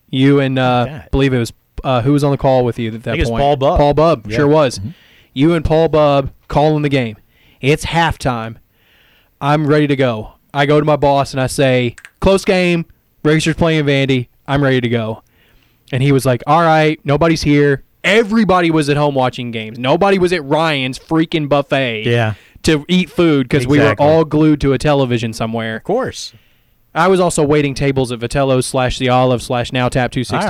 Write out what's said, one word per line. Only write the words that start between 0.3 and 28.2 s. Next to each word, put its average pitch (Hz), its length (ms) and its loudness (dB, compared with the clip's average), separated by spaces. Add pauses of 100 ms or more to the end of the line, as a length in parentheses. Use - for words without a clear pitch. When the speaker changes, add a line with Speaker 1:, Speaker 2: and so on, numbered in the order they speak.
Speaker 1:
and, 135 180 -2
uh, 123 260 2
Speaker 2:
God. 135 100 -8
Speaker 1:
I - 160 -18
believe 135 220 2
it 127 60 2
was, 117 140 -4 (300)
uh, 127 200 0
who 139 100 2
was 143 100 2
on 147 80 2
the 139 60 0
call 131 280 2
with 117 140 -4
you 113 160 -6
at 113 100 -14
that 120 60 -6
Speaker 2:
I - 40 -4
think 117 80 -2
it's 120 80 -2
Speaker 1:
point? 117 100 -2
Speaker 2:
Paul 143 160 2
Bubb. 147 220 0
Speaker 1:
Paul 143 160 2
Bubb, 147 340 0
Speaker 2:
Yeah. 107 80 -6
Speaker 1:
sure 143 120 2
was. 147 300 2
Speaker 2:
Mm-hmm. 98 120 -8 (440)
Speaker 1:
You 156 200 2
and 165 100 -2
Paul 160 240 2
Bubb 143 420 2 (180)
calling 151 340 0
the 147 60 0
game. 123 280 -2 (440)
It's 147 260 0
halftime. 123 720 -2 (840)
I'm 147 260 0
ready 151 200 2
to 143 100 0
go. 120 360 -4 (200)
I 143 140 0
go 147 140 4
to 151 40 0
my 151 120 2
boss 139 360 0
and 135 80 -4
I 131 60 0
say, 127 500 0 (240)
"Close 190 240 2
game. 175 400 0 (400)
Racers 156 300 2
playing 160 320 0
Vandy. 135 420 0 (180)
I'm 139 160 0
ready 131 200 2
to 120 60 -2
go." 113 340 -4 (720)
And 120 100 -2
he 143 100 4
was 135 140 2
like, 123 200 0
"All 151 140 2
right, 156 440 2
nobody's 151 380 0
here." 143 400 2 (220)
Everybody 190 640 2
was 156 180 0
at 143 80 0
home 147 180 0
watching 127 360 -4
games. 110 280 -10
Nobody 170 400 2
was 175 140 0
at 170 120 -4
Ryan's 143 540 -2
freaking 160 500 -2
buffet 135 560 -2
Speaker 2:
Yeah. 117 300 0 (300)
Speaker 1:
to 156 240 0
eat 180 220 0
food 151 380 2
'cause 131 180 0
we 147 120 2
were 143 60 4
Speaker 2:
Exactly. 143 220 0
Speaker 1:
all 160 180 4
glued 151 380 2
to 139 100 2
a 127 60 -2
television 123 540 -2
somewhere. 113 440 -6
Speaker 2:
Of 107 80 -14
course. - 480 -6 (600)
Speaker 1:
I 165 140 2
was 190 120 2
also 175 240 0
waiting 143 300 2
tables 135 380 -2
at 120 60 -8
Vitello's 131 480 -2